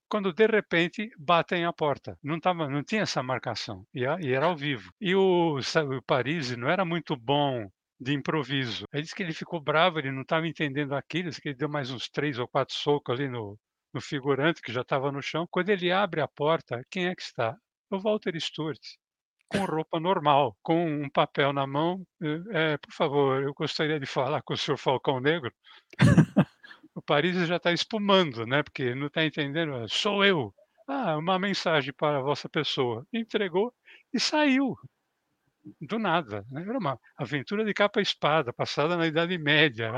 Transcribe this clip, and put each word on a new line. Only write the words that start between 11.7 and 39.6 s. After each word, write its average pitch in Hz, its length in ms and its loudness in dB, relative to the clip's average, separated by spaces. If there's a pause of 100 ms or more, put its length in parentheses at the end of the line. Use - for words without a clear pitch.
uns 123 200 -8
três 143 280 -2
ou 123 80 -4
quatro - 280 -2
socos 147 400 0
ali 135 140 -2
no, 107 300 -8 (340)
no 127 80 -6
figurante, 139 600 0
que 120 120 -8
já 120 120 -4
tava 139 260 0
no 139 120 -6
chão. 165 280 -6
Quando 180 200 -2
ele 180 200 0
abre 180 300 0
a 135 80 -2
porta, 143 640 -2
quem 180 180 -2
é 185 60 -4
que - 80 -14
está? 120 340 -4 (340)
O 196 80 -2
Walter 208 400 -2
Sturt, 151 420 -6 (680)
com 196 160 -2
roupa 160 340 -2
normal, 147 640 2
com 165 400 0
um 143 60 -6
papel 143 440 2
na 139 140 0
mão. 165 380 -2 (460)
"É, 156 280 2
por - 140 -20
favor, 139 500 2
eu 139 120 -4
gostaria 156 440 -2
de 135 80 -6
falar 135 360 -2
com - 120 -6
o - 20 -2
senhor 139 200 -2
Falcão 135 420 0
Negro." 143 340 0 (460)
<laughs> - 520 6 (460)
O 170 60 -12
Parisi 175 420 2
já 170 140 0
tá 175 140 2
espumando, 180 760 2
né? 139 160 2
Porque 127 320 -4
não 139 140 -4
tá 160 160 0
entendendo. 143 640 -2
"Sou 202 360 0
eu." 156 300 2 (320)
"Ah, 240 300 -2
uma 180 240 0
mensagem 160 520 0
para 147 260 0
a 127 40 -2
vossa 139 260 -2
pessoa." 131 640 -2
Entregou 214 640 -2 (380)
e 233 80 0
saiu. 269 560 2 (1040)
Do 196 180 -4
nada, 147 520 0
né? 139 120 -8
Era 226 160 -6
uma 139 180 -2 (200)
aventura 147 480 -4
de 202 100 -2
capa 202 240 2
e 202 60 2
espada, 147 480 2
passada 151 440 0
na 165 120 2
Idade 170 300 0
Média. 143 600 4